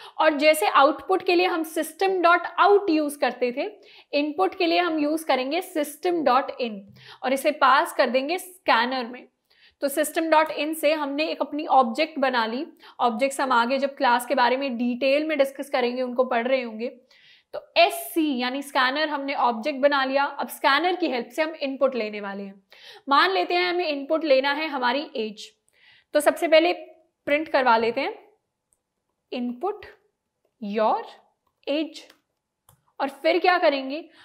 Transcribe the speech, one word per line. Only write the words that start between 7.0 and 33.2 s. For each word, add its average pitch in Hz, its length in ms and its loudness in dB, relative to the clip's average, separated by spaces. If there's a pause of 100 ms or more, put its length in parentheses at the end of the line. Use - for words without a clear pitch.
और 254 100 -2
इसे 277 180 0
पास 285 420 4
कर 269 160 2
देंगे 269 280 0
स्कैनर 254 680 -2
में। 247 220 -16 (540)
तो 285 60 0
सिस्टम 311 420 -2
डॉट 311 220 4
इन 302 220 -4
से 311 200 0
हमने 294 340 -2
एक - 140 -6
अपनी 294 240 -6
ऑब्जेक्ट 269 540 2
बना 254 260 0
ली। 247 200 -6 (340)
ऑब्जेक्ट्स 247 420 -2
हम 262 100 -2
आगे 240 260 2
जब 269 180 -4
क्लास 247 300 2
के 285 100 -2
बारे 247 220 4
में 269 200 -4
डिटेल 269 500 0
में 311 100 -2
डिस्कस 269 320 -2
करेंगे, 247 320 -2
उनको 247 220 0
पढ़ 240 240 -2
रहे 262 140 2
होंगे। 233 300 -8 (640)
तो - 60 -12 (180)
एससी 320 600 0
यानी 247 240 -4
स्कैनर 277 480 0
हमने 277 240 -4
ऑब्जेक्ट 247 460 -2
बना 285 260 2
लिया। 269 180 0
अब 277 240 -6
स्कैनर 311 480 0
की 349 120 -2
हेल्प 240 220 -6
से - 120 -4
हम 320 200 -4
इनपुट 269 340 -2
लेने 214 260 -6
वाले 202 220 -10
हैं। 196 200 -18 (460)
मान 311 220 4
लेते 359 220 0
हैं 359 160 0
हमें 349 180 -2
इनपुट 294 360 -2
लेना 277 300 4
है 311 140 -4
हमारी 277 480 -2
एज। 220 320 -8 (680)
तो 302 60 2
सबसे 294 280 0
पहले 320 260 4 (540)
प्रिंट 294 220 0
करवा 254 280 4
लेते 233 240 -2
हैं, 392 120 -4 (1160)
input 247 560 -6 (760)
your 220 400 0 (680)
age। 311 320 -4 (1000)
और 277 100 -4 (120)